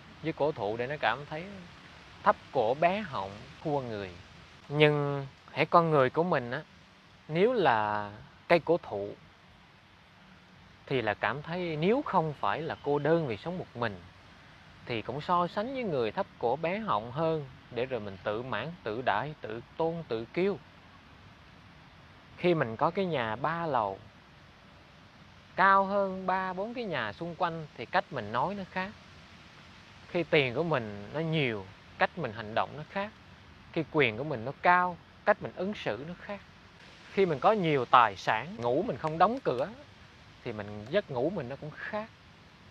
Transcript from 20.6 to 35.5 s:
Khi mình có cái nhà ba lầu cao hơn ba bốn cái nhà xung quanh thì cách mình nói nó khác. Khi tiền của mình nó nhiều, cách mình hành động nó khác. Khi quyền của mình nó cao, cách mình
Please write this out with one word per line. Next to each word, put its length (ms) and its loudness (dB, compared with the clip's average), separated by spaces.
Khi 160 4
mình 220 0
có 160 2
cái 140 -2
nhà 300 0
ba 300 -2
lầu 340 0
cao 300 6
hơn 420 -2
ba 260 -2
bốn 200 -6
cái 100 -6
nhà 300 -2
xung 220 -8
quanh 300 -2
thì 80 -8
cách 260 0
mình 200 -6
nói 240 0
nó 160 -8
khác. 200 -6
Khi 120 0
tiền 320 2
của 80 0
mình 500 -4
nó 60 -4
nhiều, 460 0
cách 200 0
mình 160 -4
hành 220 -10
động 220 2
nó 120 -10
khác. 220 -6
Khi 200 -2
quyền 260 4
của 60 -6
mình 220 -6
nó 60 -6
cao, 360 4
cách 160 4
mình 140 -6